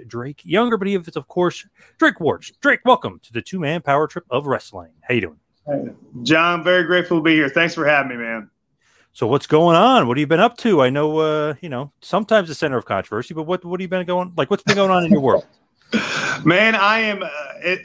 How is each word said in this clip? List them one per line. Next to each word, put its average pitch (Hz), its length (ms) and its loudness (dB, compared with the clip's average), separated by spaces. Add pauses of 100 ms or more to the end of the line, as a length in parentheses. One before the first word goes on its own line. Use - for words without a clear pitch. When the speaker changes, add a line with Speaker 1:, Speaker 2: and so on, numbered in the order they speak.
Speaker 1:
Drake 120 380 -12
Younger, 220 320 0
but 185 100 -6
he 202 80 0
is, 180 220 -6
of 147 100 -8
course, - 400 -4 (320)
Drake 294 200 2
Wuertz. 131 420 -4
Drake, 269 240 2
welcome 107 400 0
to - 80 -20
the 117 100 -6
two-man 165 380 -4
power 143 260 0
trip - 240 -14
of 143 160 -4
wrestling. 101 540 -6
How - 140 -4
you 113 80 2
doing? 80 180 -12 (260)
Speaker 2:
Hey, 139 220 -6 (340)
John, 165 400 2
very 180 220 2
grateful 175 340 0
to 151 60 -2
be 160 100 4
here. 151 140 2
Thanks 170 260 0
for 160 100 -4
having 139 320 0
me, 117 60 -10
man. 113 280 -8 (600)
Speaker 1:
So - 140 -4
what's 135 220 0
going 165 280 4
on? 220 300 6
What 120 100 0
have 147 40 0
you 143 80 -2
been 160 100 2
up 226 200 2
to? 190 220 2
I 127 100 4
know, 151 280 0
uh, 151 420 -2
you 175 100 -14
know, 123 200 -8 (120)
sometimes 208 440 0
the 156 80 -10
center 139 220 -2
of 113 80 -2
controversy, 107 500 -6
but 156 140 -8
what, 180 160 -4
what 175 160 -8
have - 20 -8
you 185 60 -8
been 180 180 -4
going, 180 300 -4
like, 143 120 -2
what's 202 140 -2
been 202 140 0
going 196 160 2
on 180 120 2
in 160 60 -4
your 151 120 6
world? 110 220 2 (480)
Speaker 2:
<laughs> - 520 -4
Man, 208 300 4
I 208 240 2
am, 208 240 -4
uh, 170 60 -8 (340)
a-, 180 220 -2